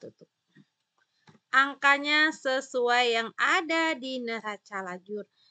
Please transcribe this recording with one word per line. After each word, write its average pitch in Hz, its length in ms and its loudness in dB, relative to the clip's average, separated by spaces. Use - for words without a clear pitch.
tutup. - 240 -20
Angkanya 285 800 2
sesuai 262 800 0
yang 226 240 -2
ada 320 560 0
di 262 320 -6
neraca 214 560 -8
lajur. 190 480 -10